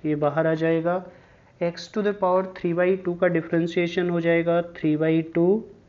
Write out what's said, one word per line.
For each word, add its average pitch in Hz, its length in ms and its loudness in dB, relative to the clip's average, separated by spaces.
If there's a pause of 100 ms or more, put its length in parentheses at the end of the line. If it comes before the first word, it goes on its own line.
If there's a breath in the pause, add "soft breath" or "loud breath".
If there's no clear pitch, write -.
ये 151 100 0
बाहर 151 300 0
आ 160 80 2
जाएगा। 165 400 0 (640 loud breath)
x 170 340 -6
to 214 80 -2
the 202 180 0
power 185 240 2 (140)
three 175 160 -2
by 180 140 2 (180)
two 175 140 -4
का 180 80 4
differentiation 175 800 0
हो 170 100 0
जाएगा 170 420 2 (120)
three 156 280 0
by 160 100 2 (220)
two 170 160 4 (380)